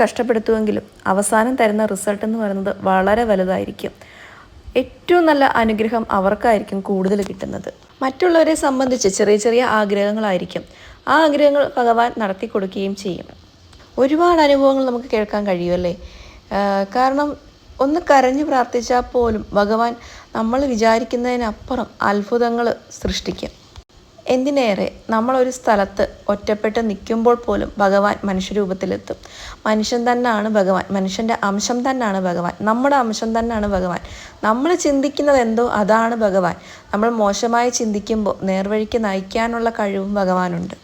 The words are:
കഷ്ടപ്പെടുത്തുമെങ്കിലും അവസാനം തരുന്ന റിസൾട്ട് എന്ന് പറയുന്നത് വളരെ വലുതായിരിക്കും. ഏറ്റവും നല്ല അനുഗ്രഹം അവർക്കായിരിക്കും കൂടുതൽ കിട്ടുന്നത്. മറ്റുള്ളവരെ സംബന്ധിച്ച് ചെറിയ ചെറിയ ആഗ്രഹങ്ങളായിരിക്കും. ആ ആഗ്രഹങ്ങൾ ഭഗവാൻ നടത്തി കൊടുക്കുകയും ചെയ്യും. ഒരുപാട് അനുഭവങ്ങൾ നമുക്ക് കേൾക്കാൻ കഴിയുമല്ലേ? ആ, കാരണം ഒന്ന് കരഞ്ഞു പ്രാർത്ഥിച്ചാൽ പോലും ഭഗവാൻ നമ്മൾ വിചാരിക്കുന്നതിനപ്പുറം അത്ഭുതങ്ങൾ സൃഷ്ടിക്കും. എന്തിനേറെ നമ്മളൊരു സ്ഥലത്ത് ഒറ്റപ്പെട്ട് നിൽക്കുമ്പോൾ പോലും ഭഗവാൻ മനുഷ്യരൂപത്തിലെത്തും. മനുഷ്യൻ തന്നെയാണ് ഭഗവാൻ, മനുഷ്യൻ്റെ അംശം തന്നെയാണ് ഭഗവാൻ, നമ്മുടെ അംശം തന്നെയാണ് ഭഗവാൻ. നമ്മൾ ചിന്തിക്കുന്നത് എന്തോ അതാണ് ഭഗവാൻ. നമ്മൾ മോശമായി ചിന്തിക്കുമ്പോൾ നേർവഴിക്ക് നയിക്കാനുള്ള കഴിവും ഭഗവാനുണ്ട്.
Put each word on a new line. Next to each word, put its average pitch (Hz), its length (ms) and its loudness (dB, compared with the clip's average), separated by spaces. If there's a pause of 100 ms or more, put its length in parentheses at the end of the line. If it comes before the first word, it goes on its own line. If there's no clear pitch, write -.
കഷ്ടപ്പെടുത്തുമെങ്കിലും 220 800 0 (240)
അവസാനം 214 480 2
തരുന്ന 220 300 2
റിസൾട്ട് 202 400 -4
എന്ന് 220 140 -2
പറയുന്നത് 196 400 -2
വളരെ 196 440 2
വലുതായിരിക്കും. 196 680 -2 (840)
ഏറ്റവും 339 480 2
നല്ല 285 200 4
അനുഗ്രഹം 220 680 0
അവർക്കായിരിക്കും 202 720 0
കൂടുതൽ 196 420 0
കിട്ടുന്നത്. - 640 -10 (140)
മറ്റുള്ളവരെ 320 540 2
സംബന്ധിച്ച് 262 520 0
ചെറിയ 196 300 4
ചെറിയ 233 260 2
ആഗ്രഹങ്ങളായിരിക്കും. 208 1000 0 (440)
ആ 302 160 4
ആഗ്രഹങ്ങൾ 285 540 4
ഭഗവാൻ 233 400 2
നടത്തി 202 280 -4
കൊടുക്കുകയും 196 500 -4
ചെയ്യും. 185 300 -8 (720)
ഒരുപാട് 320 440 4
അനുഭവങ്ങൾ 269 440 4
നമുക്ക് 240 280 -4
കേൾക്കാൻ 208 340 -2
കഴിയുമല്ലേ? 175 480 -2 (580)
ആ, 196 320 0 (100)
കാരണം 269 420 0 (420)
ഒന്ന് 285 200 2 (120)
കരഞ്ഞു 269 320 4
പ്രാർത്ഥിച്ചാൽ 247 560 0
പോലും 233 540 -2
ഭഗവാൻ 220 420 2 (400)
നമ്മൾ 233 300 0
വിചാരിക്കുന്നതിനപ്പുറം 240 1200 -2 (160)
അത്ഭുതങ്ങൾ 233 760 0 (160)
സൃഷ്ടിക്കും. - 760 -8 (600)
എന്തിനേറെ 254 640 0 (180)
നമ്മളൊരു 247 400 0
സ്ഥലത്ത് 202 580 0 (220)
ഒറ്റപ്പെട്ട് 214 600 -2
നിൽക്കുമ്പോൾ 226 460 0
പോലും 208 420 -4
ഭഗവാൻ 202 460 2
മനുഷ്യരൂപത്തിലെത്തും. 190 920 -4 (500)
മനുഷ്യൻ 226 460 0
തന്നെയാണ് 233 380 0
ഭഗവാൻ, 190 420 2
മനുഷ്യൻ്റെ 196 520 -2
അംശം 226 460 0
തന്നെയാണ് 220 320 -2
ഭഗവാൻ, 175 400 -2
നമ്മുടെ 240 340 2
അംശം 226 440 0
തന്നെയാണ് 226 280 -2
ഭഗവാൻ. 185 320 -2 (440)
നമ്മൾ 262 320 2
ചിന്തിക്കുന്നത് 285 640 2
എന്തോ 233 300 2
അതാണ് 220 480 2
ഭഗവാൻ. 190 400 0 (380)
നമ്മൾ 208 160 2
മോശമായി 233 600 0
ചിന്തിക്കുമ്പോൾ 214 760 -2
നേർവഴിക്ക് 214 600 -2
നയിക്കാനുള്ള 226 640 -2
കഴിവും 202 440 -4
ഭഗവാനുണ്ട്. 185 720 -2